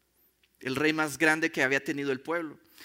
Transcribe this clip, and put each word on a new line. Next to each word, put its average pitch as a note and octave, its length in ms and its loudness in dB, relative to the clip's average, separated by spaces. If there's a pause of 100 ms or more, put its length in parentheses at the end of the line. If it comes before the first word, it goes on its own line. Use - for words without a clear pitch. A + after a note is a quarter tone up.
(600)
el C3 160 -4
rey D3+ 160 2
más D#3 260 -2
grande D#3+ 340 4
que E3 100 0
había - 200 2
tenido C#3+ 300 -4
el C3 80 -4
pueblo. D#3+ 380 -6 (260)